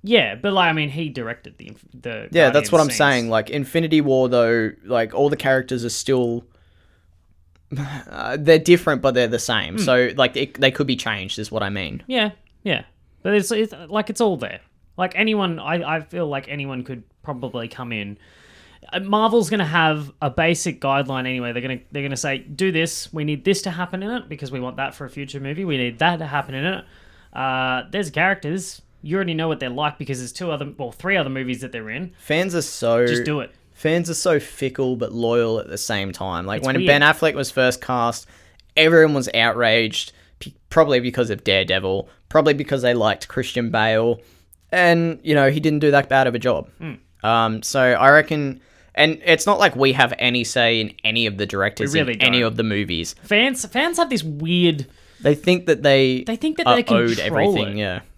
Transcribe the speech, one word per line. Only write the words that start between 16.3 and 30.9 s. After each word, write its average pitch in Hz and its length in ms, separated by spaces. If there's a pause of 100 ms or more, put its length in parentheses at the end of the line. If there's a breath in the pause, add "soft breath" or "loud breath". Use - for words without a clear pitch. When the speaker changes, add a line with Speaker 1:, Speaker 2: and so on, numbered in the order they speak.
Speaker 1:
anyone 139 360
could 123 200 (180)
probably 123 460
come 120 240
in. 104 260 (760 soft breath)
Uh, 180 80
Marvel's 208 480
gonna 202 160
have 156 460 (100)
a 147 80
basic 165 500
guideline 135 480
anyway. 123 240
They're 120 100
gonna, 127 180 (120)
they're 143 120
gonna 139 140
say, 135 220
"Do 180 320
this. - 420
We 156 120
need 151 180
this 196 200
to 190 80
happen 180 320
in 208 60
it 240 200
because 139 220
we 135 100
want 127 160
that 135 180
for 147 100
a 127 40
future 139 320
movie. 151 240
We 151 120
need 120 220
that 170 200
to 165 60
happen 139 300
in 135 100
it." 185 200 (480 soft breath)
Uh, 131 580
there's 190 180
characters. 180 720 (200)
You 156 160
already 175 160
know 160 140
what 156 120
they're 131 100
like 147 280
because 135 220
there's 123 140
two 180 180
other, 143 260
well, 123 140